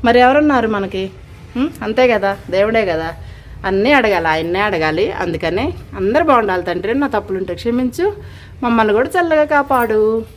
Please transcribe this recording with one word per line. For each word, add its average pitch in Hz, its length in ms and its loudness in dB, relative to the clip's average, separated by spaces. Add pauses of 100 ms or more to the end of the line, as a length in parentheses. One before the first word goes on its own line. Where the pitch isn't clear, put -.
మరి 240 160 6
ఎవరున్నారు 262 480 4
మనకి? 190 420 -4 (460)
ఉం? 269 140 -2 (120)
అంతే 226 260 2
కదా, 196 280 2 (140)
దేవుడే 208 360 2
కదా, 160 280 -4 (520)
అన్నీ 196 260 2
అడగాలి, 202 360 2
ఆయన్నే 165 320 0
అడగాలి. 175 520 0
అందుకనే 175 600 -4 (240)
అందరూ 220 280 0
బాగుండాలి 220 380 2
తండ్రి, 175 320 -4
నా 277 120 0
తప్పులుంటే 190 480 -4
క్షమించు, 254 640 -2 (460)
మమ్మల్ని 226 320 2
కూడా 247 140 2
చల్లగా 320 360 2
కాపాడు. 233 800 0 (120)